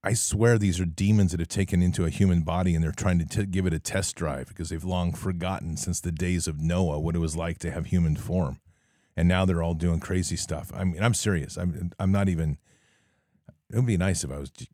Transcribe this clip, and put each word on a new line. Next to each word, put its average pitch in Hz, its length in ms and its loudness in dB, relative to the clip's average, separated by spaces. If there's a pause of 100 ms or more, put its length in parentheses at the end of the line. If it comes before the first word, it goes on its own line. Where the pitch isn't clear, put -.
I 98 100 0
swear 117 440 4
these 92 220 2
are 92 60 2
demons 95 460 4
that 87 80 -4
have 82 100 -4
taken 90 340 0
into 90 220 2
a 80 40 0
human 90 320 4
body 85 320 0
and 80 100 2
they're 78 80 0
trying 90 280 0
to 82 60 0
t-, - 200 -2
give 92 220 -2
it 82 60 0
a 78 60 -2
test - 360 -4
drive 67 320 -6
because 80 220 -10
they've 80 140 -8
long 90 300 -2
forgotten 90 640 -4
since - 220 -4
the 87 120 -4
days 87 360 -2
of 76 120 -6
Noah 82 400 0
what 82 160 -2
it 87 40 0
was 80 160 -2
like 85 240 -4
to 85 100 -6
have 80 180 -6
human 82 280 4
form. 85 440 -2 (560)
And 85 120 4
now 92 180 4
they're 85 160 2
all 85 140 0
doing 82 240 2
crazy 92 360 -2
stuff. - 380 -6
I 92 120 -4
mean, 90 180 -2
I'm 117 100 2
serious. 87 440 -2
I'm, 87 420 -4
I'm 95 120 2
not 98 180 2
even, 80 280 0 (1120)
it - 60 -6
would 123 100 2
be 110 120 2
nice 92 260 0
if 65 80 -6
I 71 80 -8
was 71 100 -10
j-, - 240 -16